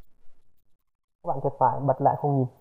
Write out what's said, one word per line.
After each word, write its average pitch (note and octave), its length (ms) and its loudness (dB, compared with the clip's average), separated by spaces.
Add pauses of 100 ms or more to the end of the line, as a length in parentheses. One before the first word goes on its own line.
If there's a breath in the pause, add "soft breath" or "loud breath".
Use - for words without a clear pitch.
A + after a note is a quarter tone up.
(1200)
Các E3+ 40 -8
bạn C#3+ 160 -4
cần C#3 160 -2
phải B2+ 200 2
bật C3+ 220 0
lại C3 180 4
khung C#3+ 180 0
nhìn. C3 100 0 (140)